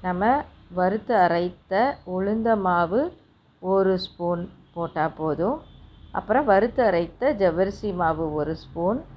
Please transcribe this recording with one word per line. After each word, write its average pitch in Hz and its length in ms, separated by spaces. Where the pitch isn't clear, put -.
நம்ம 196 420
வறுத்து 190 440
அரைத்த 180 800
உளுந்த 214 540
மாவு 185 520
ஒரு 190 380
ஸ்பூன் 175 520
போட்டா 165 340
போதும். 160 540
அப்புறம், 220 320
வறுத்து 220 400
அரைத்த 180 500
ஜவ்வரிசி 190 600
மாவு 160 400
ஒரு 151 220
ஸ்பூன் 190 480